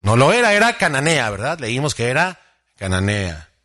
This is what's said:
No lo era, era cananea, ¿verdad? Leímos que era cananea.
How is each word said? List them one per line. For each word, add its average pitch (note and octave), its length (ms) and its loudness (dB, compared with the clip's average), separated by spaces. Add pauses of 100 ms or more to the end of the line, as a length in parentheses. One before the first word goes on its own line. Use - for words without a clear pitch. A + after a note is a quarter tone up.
No F#3+ 140 0
lo - 160 4
era, A#3 200 4
era A3+ 240 2
cananea, D3 540 0
¿verdad? B2 300 -6
Leímos B2+ 340 -4
que A#2+ 140 -2
era E3 320 -2 (360)
cananea. F#2 760 -4 (140)